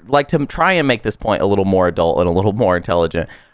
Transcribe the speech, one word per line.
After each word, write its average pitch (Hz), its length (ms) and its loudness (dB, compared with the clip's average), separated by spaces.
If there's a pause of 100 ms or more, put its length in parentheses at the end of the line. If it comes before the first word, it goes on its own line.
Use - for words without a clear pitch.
like, 143 220 0
to 143 180 0
try 175 260 -2
and 160 160 0
make 120 140 0
this 110 140 -4
point - 260 -2
a 95 40 2
little 98 200 2
more 92 220 2
adult 82 320 0
and 90 80 2
a 85 40 0
little 95 200 0
more 98 240 0
intelligent, 85 520 -2 (260)